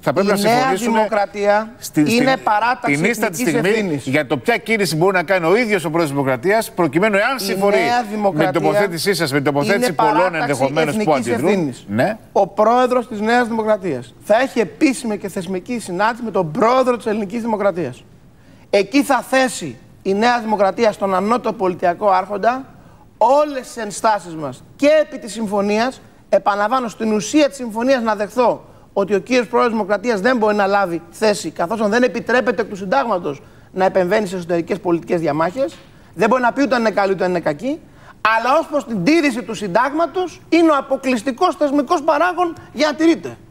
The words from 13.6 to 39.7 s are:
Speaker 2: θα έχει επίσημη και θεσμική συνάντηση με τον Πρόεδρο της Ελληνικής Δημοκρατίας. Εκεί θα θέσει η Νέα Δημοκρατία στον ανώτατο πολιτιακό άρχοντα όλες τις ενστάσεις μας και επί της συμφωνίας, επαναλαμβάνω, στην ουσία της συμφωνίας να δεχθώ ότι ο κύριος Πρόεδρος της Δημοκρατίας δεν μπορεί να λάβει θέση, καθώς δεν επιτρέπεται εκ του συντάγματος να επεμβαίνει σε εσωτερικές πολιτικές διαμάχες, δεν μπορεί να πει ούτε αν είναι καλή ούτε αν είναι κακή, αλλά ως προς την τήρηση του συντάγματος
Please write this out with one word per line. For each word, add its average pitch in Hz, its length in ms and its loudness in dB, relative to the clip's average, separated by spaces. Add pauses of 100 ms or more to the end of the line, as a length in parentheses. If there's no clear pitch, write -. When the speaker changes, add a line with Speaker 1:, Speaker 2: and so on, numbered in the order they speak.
Speaker 2:
θα 220 160 4
έχει 269 200 -2
επίσημη 220 580 0
και 208 100 -8
θεσμική 190 500 -6
συνάντηση 214 460 -2
με 220 60 -6
τον 175 200 -2
Πρόεδρο 247 460 2
της - 100 -8
Ελληνικής 214 340 -4
Δημοκρατίας. 196 640 -2 (640)
Εκεί 202 320 2
θα 247 180 2 (100)
θέσει 247 480 -2 (240)
η 196 120 0
Νέα 240 260 2
Δημοκρατία 208 520 0
στον 196 220 -2
ανώτατο 214 380 0
πολιτιακό 180 580 -2
άρχοντα 202 540 0 (540)
όλες 277 420 2
τις - 160 -16
ενστάσεις 208 580 -4
μας 147 280 -8 (140)
και 185 120 2 (140)
επί 262 160 -6
της 208 140 -12
συμφωνίας, 208 680 -2 (280)
επαναλαμβάνω, 208 600 2
στην 220 240 -2
ουσία 277 360 2
της 277 80 -6
συμφωνίας 240 460 0
να 220 120 0
δεχθώ 208 500 0 (280)
ότι 202 220 0
ο 196 40 2
κύριος 240 280 0
Πρόεδρος 240 260 2
της 220 100 -2
Δημοκρατίας 202 380 -2
δεν 254 160 2
μπορεί 214 180 2
να 202 120 2
λάβει 190 440 0
θέση, 214 400 0
καθώς 208 380 -2
δεν 233 140 2
επιτρέπεται 233 600 0
εκ 208 60 -4
του 208 80 -10
συντάγματος 185 640 -2 (300)
να 190 120 0
επεμβαίνει 190 420 2
σε 185 100 -8
εσωτερικές 170 440 -4
πολιτικές 170 400 0
διαμάχες, 170 540 -2 (400)
δεν 208 140 2
μπορεί 254 140 2
να 233 100 2
πει 269 100 0
ούτε 254 120 2
αν 240 60 0
είναι 220 100 2
καλή 196 220 0
ούτε 185 120 -2
αν 185 60 0
είναι 175 100 0
κακή, 226 400 -4 (580)
αλλά 254 200 2
ως 320 80 -2
προς 285 200 -4
την 208 180 -4
τήρηση 285 380 2
του 202 120 -8
συντάγματος 311 920 -2